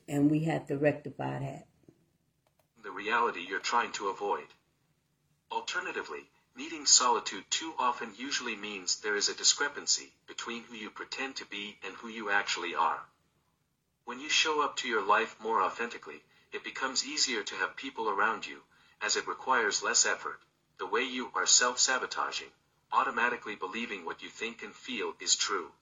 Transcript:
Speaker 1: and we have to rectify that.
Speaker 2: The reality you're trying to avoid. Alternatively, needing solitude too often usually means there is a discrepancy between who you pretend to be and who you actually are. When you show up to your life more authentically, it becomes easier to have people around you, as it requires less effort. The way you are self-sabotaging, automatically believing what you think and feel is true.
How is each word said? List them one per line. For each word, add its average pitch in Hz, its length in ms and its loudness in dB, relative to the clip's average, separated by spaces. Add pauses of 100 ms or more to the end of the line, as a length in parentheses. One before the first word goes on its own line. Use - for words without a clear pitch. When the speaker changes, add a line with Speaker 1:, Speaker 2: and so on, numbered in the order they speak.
Speaker 1:
and 143 220 6
we 156 140 4
have 151 220 0
to 143 100 -2
rectify 139 600 0
that. 135 300 -8 (1120)
Speaker 2:
The 101 80 -12
reality 104 580 2
you're 95 120 -2
trying 110 320 2
to 101 160 -4
avoid. 92 380 0 (1040)
Alternatively, 117 760 -4 (300)
needing 151 280 -8
solitude 123 640 4
too 160 280 -2
often 120 380 0
usually 123 400 -4
means 101 400 -4
there 104 180 -2
is 98 140 2
a 95 80 -4
discrepancy - 760 2 (140)
between 117 380 -8
who 120 100 -16
you 107 160 -10
pretend - 460 -8
to 104 100 -10
be 101 380 -10
and 95 100 -10
who 113 140 -12
you 110 220 -6
actually 92 440 0
are. 78 260 2 (1080)
When 127 120 -8
you 143 100 -8
show 156 360 4
up 135 140 -2
to 135 100 -2
your 107 180 2
life 107 340 4
more 110 220 2
authentically, 101 580 -4 (300)
it - 140 -8
becomes 131 420 -2
easier 120 380 0
to - 100 -6
have 95 220 -2
people 139 320 -4
around 101 360 2
you, 71 140 -10 (420)
as 104 140 0
it 98 140 0
requires 107 560 2
less 113 200 4
effort. 92 360 -2 (400)
The 98 60 -4
way 107 180 2
you 127 320 -4
are 90 100 0
self-sabotaging, - 1040 2 (400)
automatically 120 640 0
believing 101 500 -6
what 87 200 -10
you 90 40 -12
think 113 360 -8
and 101 100 -12
feel 98 460 -6
is 90 160 2
true. 87 340 0 (120)